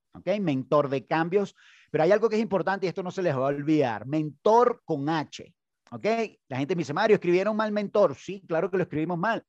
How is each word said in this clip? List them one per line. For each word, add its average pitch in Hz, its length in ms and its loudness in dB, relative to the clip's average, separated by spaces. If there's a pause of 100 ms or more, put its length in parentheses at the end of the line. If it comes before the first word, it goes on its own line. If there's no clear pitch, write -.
(140)
¿ok? 196 260 -4
Mentor 147 480 0
de 131 180 -4
Cambios, 170 480 -2 (380)
pero 151 100 2
hay 165 80 4
algo 208 180 4
que 208 60 -2
es 214 80 0
importante 190 440 -2
y - 20 -2
esto 180 160 -6
no 180 80 -8
se 190 100 -6
les 160 140 0
va 127 60 0
a 139 120 0
olvidar, 143 520 0
mentor 208 760 2
con 143 240 -4
H, 156 460 -6 (380)
¿ok? 120 140 -8 (420)
La 131 80 -8
gente 139 180 -2
me 175 60 -2
dice, 143 140 -6
"Mario, 208 200 4
escribieron 185 400 2
mal 214 160 -2
mentor". 208 460 2
Sí, 196 320 -12
claro 165 240 -2
que 202 40 -2
lo 180 60 2
escribimos 160 360 -4
mal, 202 300 -2